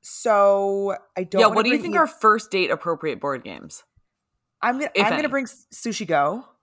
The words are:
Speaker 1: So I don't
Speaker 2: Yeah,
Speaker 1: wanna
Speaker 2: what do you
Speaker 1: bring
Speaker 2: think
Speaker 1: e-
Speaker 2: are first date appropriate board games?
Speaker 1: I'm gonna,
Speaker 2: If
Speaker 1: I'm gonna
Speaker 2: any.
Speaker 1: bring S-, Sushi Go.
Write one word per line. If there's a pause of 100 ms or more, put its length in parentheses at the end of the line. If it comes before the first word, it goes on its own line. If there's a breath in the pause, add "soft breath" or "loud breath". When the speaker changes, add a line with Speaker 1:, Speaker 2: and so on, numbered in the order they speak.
Speaker 1:
So (200)
I
don't
Speaker 2:
Yeah,
Speaker 1:
wanna
Speaker 2:
what
do
you
Speaker 1:
bring
Speaker 2:
think
Speaker 1:
e-
Speaker 2:
are
first
date
appropriate
board
games? (760)
Speaker 1:
I'm
gonna,
Speaker 2:
If
Speaker 1:
I'm
gonna
Speaker 2:
any.
Speaker 1:
bring
S-,
Sushi
Go. (180)